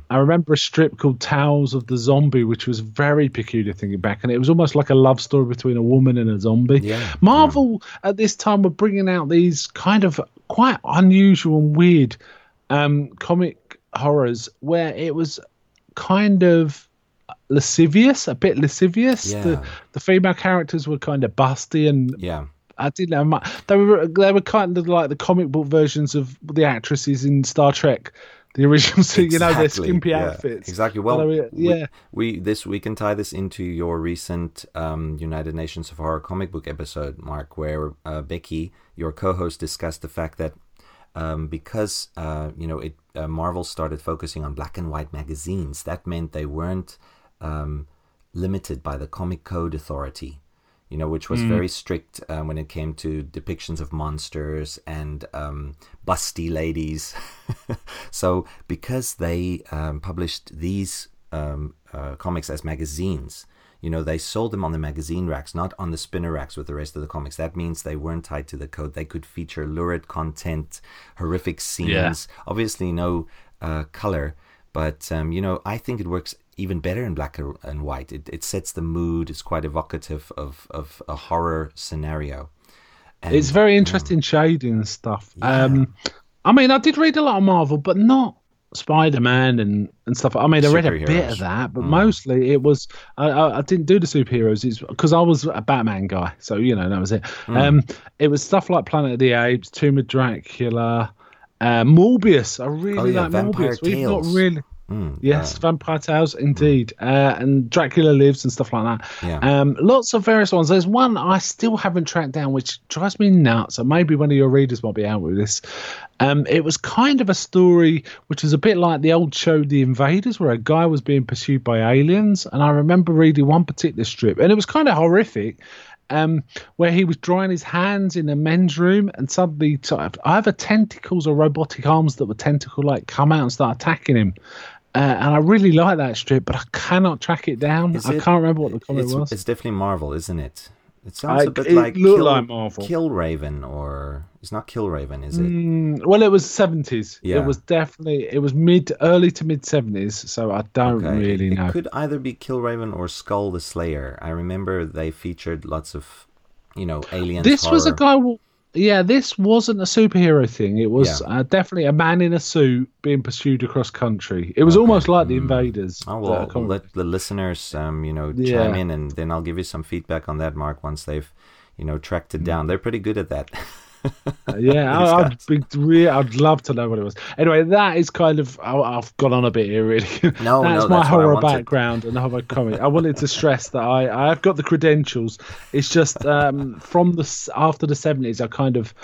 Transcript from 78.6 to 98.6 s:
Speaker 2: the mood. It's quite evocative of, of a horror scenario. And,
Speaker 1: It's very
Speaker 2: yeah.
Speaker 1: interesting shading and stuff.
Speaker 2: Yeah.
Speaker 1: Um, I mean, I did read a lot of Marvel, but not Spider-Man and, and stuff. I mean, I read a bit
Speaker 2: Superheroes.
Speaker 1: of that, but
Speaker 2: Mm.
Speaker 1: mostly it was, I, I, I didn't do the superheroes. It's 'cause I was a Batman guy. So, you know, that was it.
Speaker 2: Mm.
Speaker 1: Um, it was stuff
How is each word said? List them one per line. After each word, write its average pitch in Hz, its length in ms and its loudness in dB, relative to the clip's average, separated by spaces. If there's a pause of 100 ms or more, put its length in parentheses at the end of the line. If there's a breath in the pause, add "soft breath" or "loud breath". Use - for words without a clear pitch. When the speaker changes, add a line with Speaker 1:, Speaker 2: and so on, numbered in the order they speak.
Speaker 2:
the 82 100 -10
mood. 82 480 -4
It's 78 140 -14
quite 80 220 -6
evocative 76 720 -10
of, 71 340 -14
of 73 360 -14
a 78 80 -10
horror 82 600 -4
scenario. 76 760 -10 (720 soft breath)
And, 87 140 -2
Speaker 1:
It's 151 160 2
very 208 220 6
Speaker 2:
yeah. 202 60 6
Speaker 1:
interesting 185 420 0
shading 151 520 2
and 107 140 -2
stuff. - 480 -10
Speaker 2:
Yeah. 131 300 2
Speaker 1:
Um, 135 280 2 (520 loud breath)
I 196 60 6
mean, 262 200 6
I 269 80 6
did - 180 2
read 311 200 2
a 311 40 2
lot 262 160 2
of 196 60 2
Marvel, 165 340 4
but 175 200 0
not 240 400 4 (440)
Spider-Man 131 800 2
and, 104 300 -2 (160)
and 117 120 -2
stuff. - 180 0
I 117 120 2
mean, 156 180 4
I 147 60 4
read 165 140 4
a 143 60 2
bit 76 160 -4
Speaker 2:
Superheroes. 156 260 0
Speaker 1:
of 95 60 -8
that, 107 340 -6
but 123 100 -6
Speaker 2:
Mm. 123 60 -4
Speaker 1:
mostly 139 640 2
it 143 100 2
was, 147 260 2 (300 loud breath)
I, 147 120 0
I, 147 300 2
I - 20 -2
didn't 165 240 -2
do 185 140 4
the 170 80 0
superheroes. 117 560 0
It's 117 180 -4 (160)
'cause 156 160 4
I 170 80 6
was 165 240 4
a - 160 -4
Batman 110 460 -2
guy. 90 320 -4
So, - 180 -8
you 120 180 2
know, 92 140 -2
that 98 100 -2
was 95 120 -2
it. 110 120 -2 (240 loud breath)
Speaker 2:
Mm. 120 140 -2
Speaker 1:
Um, 143 220 6 (360 loud breath)
it 151 100 4
was 143 140 -2
stuff - 260 -2